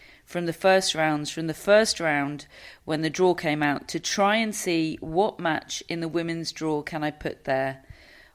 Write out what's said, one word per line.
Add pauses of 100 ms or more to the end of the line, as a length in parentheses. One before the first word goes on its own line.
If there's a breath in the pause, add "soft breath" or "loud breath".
(260 soft breath)
from
the
first
rounds,
from
the
first
round (380 loud breath)
when
the
draw
came
out,
to
try
and
see
what
match
in
the
women's
draw
can
I
put
there. (520 soft breath)